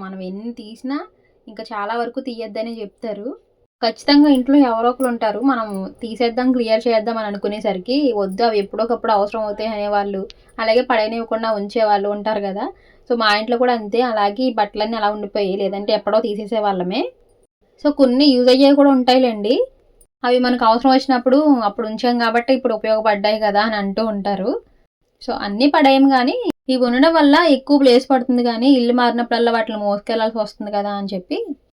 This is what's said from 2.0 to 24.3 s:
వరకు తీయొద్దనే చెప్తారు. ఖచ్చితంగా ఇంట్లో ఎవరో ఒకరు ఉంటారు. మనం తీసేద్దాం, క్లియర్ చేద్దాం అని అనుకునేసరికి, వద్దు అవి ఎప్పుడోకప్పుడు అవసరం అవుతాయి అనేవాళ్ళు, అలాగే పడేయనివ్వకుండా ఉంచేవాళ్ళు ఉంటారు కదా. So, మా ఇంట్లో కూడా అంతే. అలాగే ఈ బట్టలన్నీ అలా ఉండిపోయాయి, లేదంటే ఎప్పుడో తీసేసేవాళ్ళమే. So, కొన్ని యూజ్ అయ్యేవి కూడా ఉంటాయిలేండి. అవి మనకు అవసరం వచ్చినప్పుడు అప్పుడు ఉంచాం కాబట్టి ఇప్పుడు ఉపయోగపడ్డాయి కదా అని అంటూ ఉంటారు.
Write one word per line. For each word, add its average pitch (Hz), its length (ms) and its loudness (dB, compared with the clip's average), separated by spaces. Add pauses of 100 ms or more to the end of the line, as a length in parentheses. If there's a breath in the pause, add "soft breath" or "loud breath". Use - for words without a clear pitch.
వరకు 233 260 -8
తీయొద్దనే 226 540 -10
చెప్తారు. 202 460 -10 (540)
ఖచ్చితంగా 294 480 2
ఇంట్లో 269 280 2 (100)
ఎవరో 226 220 -2
ఒకరు 254 180 -2
ఉంటారు. 226 340 -4
మనం 240 260 0 (320)
తీసేద్దాం, 233 520 -2
క్లియర్ 220 320 0
చేద్దాం 226 340 0
అని 220 120 -6
అనుకునేసరికి, 202 680 -4 (160)
వద్దు 196 300 -2
అవి 226 160 0
ఎప్పుడోకప్పుడు 226 520 -4
అవసరం 208 300 0
అవుతాయి 214 280 -6
అనేవాళ్ళు, 208 520 -4 (380 loud breath)
అలాగే 226 220 2
పడేయనివ్వకుండా 226 720 -2
ఉంచేవాళ్ళు 208 580 0
ఉంటారు 208 320 -4
కదా. 202 240 -6 (440 soft breath)
So, 240 80 0
మా 220 160 0
ఇంట్లో 220 240 -2
కూడా 247 160 2
అంతే. 220 300 -2
అలాగే 214 400 -2
ఈ 262 100 0
బట్టలన్నీ 214 440 -2
అలా 208 140 0
ఉండిపోయాయి, 208 460 -4
లేదంటే 196 360 -4
ఎప్పుడో 208 280 0
తీసేసేవాళ్ళమే. 208 800 -4 (840)
So, 294 100 0
కొన్ని 269 320 4
యూజ్ 254 240 4
అయ్యేవి 277 300 6
కూడా 285 180 6
ఉంటాయిలేండి. 247 580 2 (680)
అవి 247 160 2
మనకు 247 260 0
అవసరం 240 260 4
వచ్చినప్పుడు 262 460 2 (260)
అప్పుడు 208 240 -4
ఉంచాం 220 320 -2
కాబట్టి 233 340 0
ఇప్పుడు 247 200 0
ఉపయోగపడ్డాయి 214 680 0
కదా 208 240 2
అని 220 200 -2
అంటూ 196 220 -4
ఉంటారు. 202 460 -4 (720)